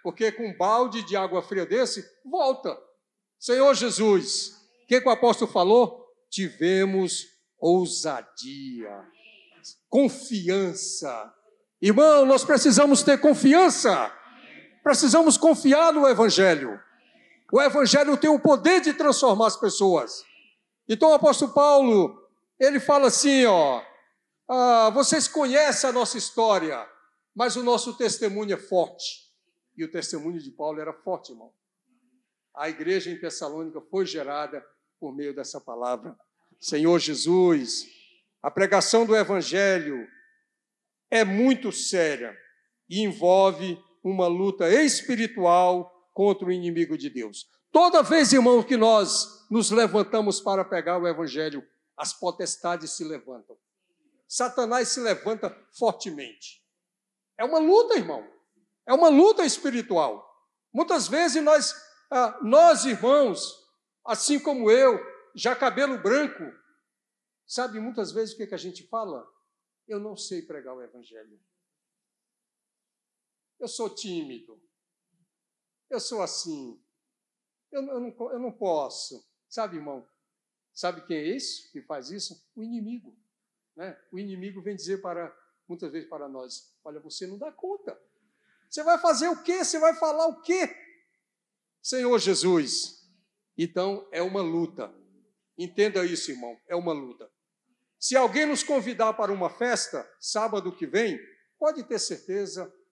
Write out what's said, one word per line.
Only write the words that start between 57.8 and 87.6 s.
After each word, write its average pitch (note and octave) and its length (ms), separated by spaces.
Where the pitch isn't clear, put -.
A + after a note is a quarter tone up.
irmão. D#3 300
É A#3+ 60
uma E4 160
luta F4 360
espiritual. F#3 840
Muitas D#4 360
vezes D4+ 340
nós, D4+ 320
ah, B3 320
nós, C4+ 420
irmãos, B3 720
assim B3+ 340
como B3+ 320
eu, B3 280
já A#3+ 220
cabelo B3+ 420
branco, B3+ 440
sabe A#3 340
muitas A3 320
vezes G#3+ 220
o - 20
que G#3+ 100
que - 80
a E3 40
gente F3 300
fala? F#3+ 380
"Eu G#3+ 120
não G#3 180
sei F3 260
pregar C3+ 320
o B2+ 80
evangelho. A2 580
Eu A3+ 100
sou A3+ 200
tímido. C#3 720
Eu A#3+ 120
sou G#3+ 220
assim. C#3+ 600
Eu, C#4 120
eu C4+ 180
não A#3+ 100
co-, A#3+ 220
eu A#3+ 60
não B3 140
posso." D3+ 720
Sabe, G#3 280
irmão? C#3+ 320
Sabe F3 340
quem E3 100
é D#3+ 200
isso - 340
que C#3+ 120
faz C#3 280
isso? F#3 320
O A3 60
inimigo, A3+ 520
né? F3 220
O F3+ 80
inimigo F#3+ 440
vem G3+ 120
dizer F#3+ 280
para, E3+ 320
muitas E3+ 240
vezes D#3+ 160
para C#3+ 200
nós, B2+ 540
"Olha, D3+ 180
você D#3 260
não G3 120
dá D4+ 140
conta. - 480